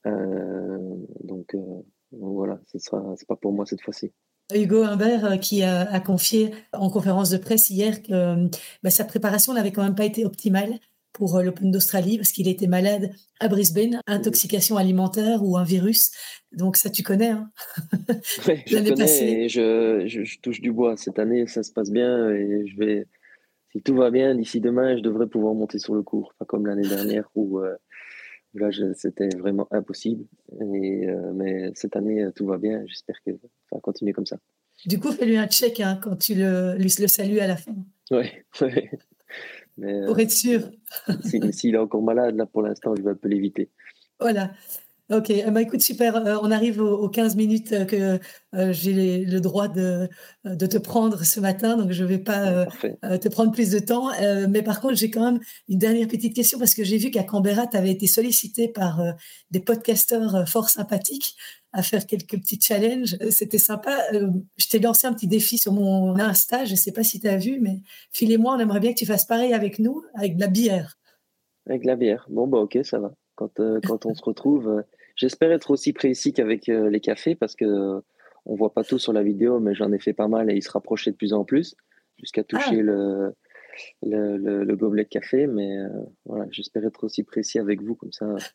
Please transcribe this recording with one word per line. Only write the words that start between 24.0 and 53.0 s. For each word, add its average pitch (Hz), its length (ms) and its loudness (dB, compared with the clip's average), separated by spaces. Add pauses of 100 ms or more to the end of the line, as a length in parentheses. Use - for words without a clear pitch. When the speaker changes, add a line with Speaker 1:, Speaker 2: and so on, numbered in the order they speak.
Speaker 1:
bien, 131 240 4
d'ici 113 240 -2
demain, 123 360 2
je 110 60 -4
devrais 110 240 0
pouvoir 107 280 0
monter 107 260 -4
sur 107 160 -4
le 104 60 -2
cours. - 360 -6
Pas 107 60 -8
comme 104 220 -2
l'année 101 220 0
dernière 104 460 -2
où... 98 260 0
Euh, 95 140 -4 (800)
là, 104 160 0
je, 98 240 -2
c'était 95 360 -4
vraiment 98 400 -2
impossible. 107 540 -4 (360)
Et, 98 480 -2
euh, 90 260 -4
mais 95 400 -4
cette - 220 -6
année, 107 280 0
euh, 92 60 -2
tout 101 160 -6
va 95 120 -2
bien. 107 280 -2
J'espère - 380 -14
que 95 80 -6
ça - 60 -8 (380)
va - 40 -8
continuer 101 320 -4
comme 98 140 -6
ça. 101 100 -10 (500)
Speaker 2:
Du 185 140 0
coup, 277 120 -2
fais-lui 226 260 2
un 214 100 0
check, 233 320 2
hein, 190 220 0
quand 190 140 -4
tu - 180 -2
le, 185 440 2
lui, 190 200 4
le 202 100 2
salues 202 320 2
à 196 60 0
la 180 100 0
fin. 214 180 -10 (360)
Speaker 1:
Oui, 123 160 2 (160)
<laughs> - 180 -12
oui. 131 280 0 (880)
Mais, 196 280 -4
Speaker 2:
Pour 226 100 2
Speaker 1:
euh, 214 40 2
Speaker 2:
être 226 100 2
sûr. 240 300 2 (640)
Speaker 1:
si, 117 140 -2 (140)
s'il 117 220 0
est 110 40 4
encore 107 240 0
malade, 117 340 2
là, 110 100 -2
pour 107 160 -2
l'instant, 107 340 -2
je 101 60 -4
vais 101 80 0
un 98 40 -2
peu 101 140 -6
l'éviter. 98 400 -2 (500)
Speaker 2:
Voilà. 196 340 -2 (600)
Ok, 214 180 0
eh 208 220 2
ben, 220 60 4
écoute, 226 240 0
super. 233 340 2
Euh, 214 260 0
on 214 80 2
arrive 214 300 2
aux, 208 240 2
aux 196 40 0
quinze 220 280 2
minutes, 220 360 2
euh, 202 120 2
que, 190 340 2 (360)
euh, 185 180 2
j'ai 175 200 0
les, 190 320 2
le 185 160 2
droit 202 280 0
de, 180 400 -2 (380)
euh, 185 100 -6
de 180 100 0
te 208 120 2
prendre 220 460 0
ce 185 140 2
matin, 202 380 0
donc 190 160 0
je 180 120 -2
vais 185 140 0
pas, 202 240 -2
Speaker 1:
Ouais, 196 140 2
Speaker 2:
euh, 180 80 2
Speaker 1:
parfait. - 400 -8